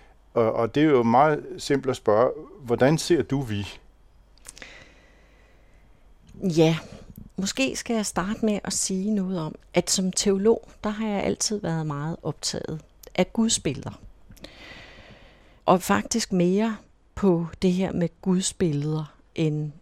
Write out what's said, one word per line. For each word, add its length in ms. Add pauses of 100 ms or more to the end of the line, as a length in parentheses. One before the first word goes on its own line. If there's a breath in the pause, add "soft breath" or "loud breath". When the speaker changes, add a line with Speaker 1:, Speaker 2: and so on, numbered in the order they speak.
(340 soft breath)
Speaker 1:
Og, 200
og 220
det 80
er 40
jo 160
meget 420 (120)
simpelt 320
at 80
spørge, 340 (300)
hvordan 360
ser 260
du 180
vi? 260 (2750 loud breath)
Speaker 2:
Ja, 340 (600 loud breath)
måske 380
skal 200
jeg 100
starte 400
med 180
at 100
sige 420
noget 240
om, 160 (180)
at 180
som 200
teolog, 580 (140)
der 60
har 180
jeg 160
altid 380
været 260
meget 360
optaget 580 (340)
af 180
gudsbilleder. 680 (1600 loud breath)
Og 160
faktisk 500
mere 460 (380)
på 320 (140)
det 120
her 180
med 180 (120)
gudsbilleder 920 (220)
end 360 (100)